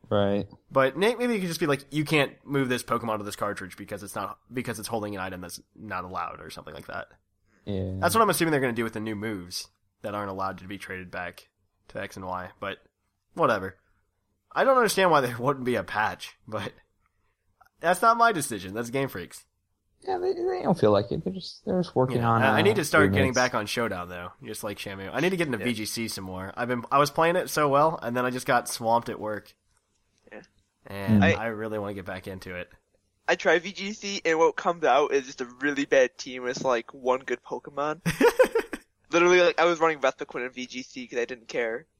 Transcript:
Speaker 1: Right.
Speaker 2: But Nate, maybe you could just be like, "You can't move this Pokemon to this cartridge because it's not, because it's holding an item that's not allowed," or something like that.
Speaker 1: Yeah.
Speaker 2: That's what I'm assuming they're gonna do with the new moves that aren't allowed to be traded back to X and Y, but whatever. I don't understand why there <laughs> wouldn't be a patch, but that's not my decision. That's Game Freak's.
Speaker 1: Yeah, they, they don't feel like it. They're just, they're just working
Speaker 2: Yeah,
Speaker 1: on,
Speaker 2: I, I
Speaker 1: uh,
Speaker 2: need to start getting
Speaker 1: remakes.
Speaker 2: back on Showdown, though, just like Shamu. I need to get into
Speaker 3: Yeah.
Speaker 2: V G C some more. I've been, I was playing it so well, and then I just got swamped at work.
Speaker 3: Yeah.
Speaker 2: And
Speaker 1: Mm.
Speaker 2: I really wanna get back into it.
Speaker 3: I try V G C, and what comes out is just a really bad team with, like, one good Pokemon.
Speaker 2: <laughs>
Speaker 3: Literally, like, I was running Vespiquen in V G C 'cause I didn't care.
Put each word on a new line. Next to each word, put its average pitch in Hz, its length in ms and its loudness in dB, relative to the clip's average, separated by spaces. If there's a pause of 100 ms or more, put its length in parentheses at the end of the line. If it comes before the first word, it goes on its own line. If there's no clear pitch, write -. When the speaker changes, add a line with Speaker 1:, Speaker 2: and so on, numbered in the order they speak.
Speaker 1:
Right. 101 380 2 (220)
Speaker 2:
But 135 280 2
Nate, 214 200 2
maybe 240 180 0
you 202 40 0
could 185 80 -2
just 165 140 -4
be 170 60 0
like, 139 220 -2
"You 151 140 -2
can't 147 300 2 (120)
move 135 220 0
this 123 160 -2
Pokemon 113 360 -2
to 101 40 -8
this 101 140 -8
cartridge 95 400 -6
because 101 260 -10
it's 98 120 -12
not, 101 220 -6 (140)
because 123 280 -6
it's 104 100 -12
holding 104 260 -4
an 95 60 -6
item 92 200 -8
that's 85 200 -14 (120)
not 95 300 -8
allowed," 90 380 -8
or 80 80 -16
something - 240 -14
like - 140 -14
that. - 200 -10 (560)
Speaker 1:
Yeah. 95 360 -4
Speaker 2:
That's 175 160 0
what 226 60 6
I'm 208 80 4
assuming 165 220 2
they're 143 80 4
gonna 127 140 0
do 117 100 -2
with 110 100 -4
the 110 60 -6
new 107 160 -4
moves 98 540 -8 (320)
that 104 120 -8
aren't 101 180 -6
allowed 95 260 -6
to 95 80 -18
be 98 120 -12
traded 92 320 -12
back 90 380 -10 (420)
to 101 120 -10
X 98 160 -10
and 95 80 -12
Y, 92 240 -6 (100)
but 98 200 -8 (560)
whatever. 107 420 0 (720)
I 180 140 2
don't 269 120 6
understand 190 340 4
why 147 100 6
there 120 160 -2
<laughs> - 20 -10
wouldn't 131 260 0
be 123 100 2
a 98 80 0
patch, 101 520 -4 (120)
but 104 260 -8 (1080)
that's 175 220 2
not 233 160 6
my 202 160 6
decision. 101 400 -4
That's 117 160 -4
Game 135 180 0
Freak's. - 380 -12 (580)
Speaker 1:
Yeah, 370 140 -2
they, 381 160 0
they 359 300 -2
don't - 160 2
feel 107 120 6
like 101 200 2
it. - 120 -4
They're 185 80 -4
just, - 320 -12
they're 190 160 0
just - 160 -4
working 127 220 2
Speaker 2:
Yeah, 117 120 2
Speaker 1:
on, 117 120 4
Speaker 2:
I, 135 160 4
I - 20 2
Speaker 1:
uh, 160 40 2
Speaker 2:
need 208 140 4
to 170 60 0
start 147 280 4
getting 135 140 4
Speaker 1:
remakes. 127 100 0
Speaker 2:
back 127 180 2
on 107 140 -2
Showdown, 95 420 -4
though, 90 220 -10 (120)
just 110 200 -10
like 101 160 -8
Shamu. 98 340 -10
I 120 60 -2
need 170 100 2
to 190 80 -2
get 170 80 0
into 120 140 -2
Speaker 3:
Yeah. 92 60 -6
Speaker 2:
V 120 80 0
G 107 120 -4
C 113 220 -6
some 98 160 -8
more. 92 340 -8
I've 120 100 -4
been, 123 240 -2
I 139 60 4
was 143 140 4
playing 165 240 4
it 175 160 0
so 151 180 2
well, 151 320 4
and 120 160 -2
then 127 80 2
I 127 60 0
just 123 160 -6
got 120 200 2
swamped 117 420 0
at 110 100 -8
work. 104 340 -8 (800)
Speaker 3:
Yeah. 107 100 -16 (460)
Speaker 2:
And 101 340 2
Speaker 1:
Mm. - 160 6
Speaker 2:
I 110 100 -6
really 107 300 -6
wanna 101 160 -6
get 95 120 -10
back 92 220 -10
into 92 280 -12
it. 90 140 -10 (580)
Speaker 3:
I 170 80 2
try 175 240 4
V 180 140 -8
G 196 200 -8
C, 202 320 -8
and 160 140 2
what 165 160 4
comes 175 280 -2
out 143 300 4
is 135 140 0
just 135 140 -18
a 123 40 -4
really 135 400 -2
bad 135 320 4
team 127 240 -10
with, 123 220 -4
like, 123 320 0
one 127 240 0
good 123 240 -6
Pokemon. 143 600 -6
Speaker 2:
<laughs> 453 480 4 (600)
Speaker 3:
Literally, 180 300 6
like, 165 180 4
I 160 60 6
was 170 140 2
running 160 200 2
Vespiquen 131 460 -2
in 127 60 -8
V 123 160 -10
G 127 160 -10
C 127 240 -12
'cause 127 120 -4
I 117 60 0
didn't 120 220 -14
care. 120 380 -4 (140)